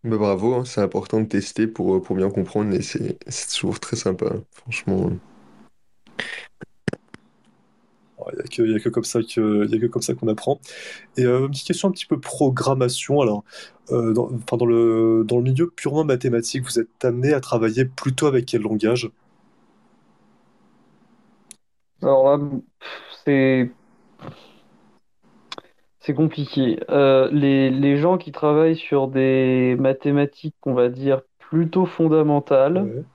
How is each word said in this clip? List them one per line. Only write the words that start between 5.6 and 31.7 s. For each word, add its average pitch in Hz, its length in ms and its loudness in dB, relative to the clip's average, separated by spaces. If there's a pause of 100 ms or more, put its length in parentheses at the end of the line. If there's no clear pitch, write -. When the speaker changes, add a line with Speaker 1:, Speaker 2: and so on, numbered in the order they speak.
Speaker 2:
Il - 40 -12
n'y - 60 -10
a - 20 -8
que, - 180 -6
y 110 140 2
a 104 40 0
que 117 100 -2
comme 113 140 -2
ça - 180 -2
que, 107 460 0
y 110 80 0
a 110 40 2
que 117 80 0
comme 120 140 -2
ça 120 120 -4
qu'on 117 160 -4
apprend. 117 320 -4 (560)
Et, 127 80 2
euh, 123 160 2
une 139 80 -2
petite 135 180 -10
question 190 220 -2
un - 20 -2
petit - 140 -8
peu 151 140 -2
programmation. 131 1040 0
Alors, 104 220 0 (480)
euh, 117 220 0
dans, 117 180 0
enfin, 120 240 -6
dans 117 100 0
le, 113 600 4
dans 120 120 0
le 120 60 2
milieu 135 240 2
purement 156 380 -2
mathématique, 127 580 -2
vous 120 160 -2
êtes - 240 -6
amené 127 300 2
à 135 80 0
travailler 113 420 0
plutôt 131 440 -2
avec 127 180 2
quel 117 160 -2
langage ? 110 480 -2 (3000)
Speaker 3:
Alors 135 360 4
là, 143 60 -2 (840)
c'est, 131 460 2 (2250)
c'est - 140 -6
compliqué. 143 680 0 (100)
Euh, 135 420 4
les, 139 380 4
les 139 280 2
gens 175 200 2
qui 180 140 -10
travaillent 156 440 2
sur 143 320 0
des 131 720 2
mathématiques, 143 840 0
on 135 100 -2
va 123 160 2
dire, 135 320 0 (180)
plutôt 170 460 0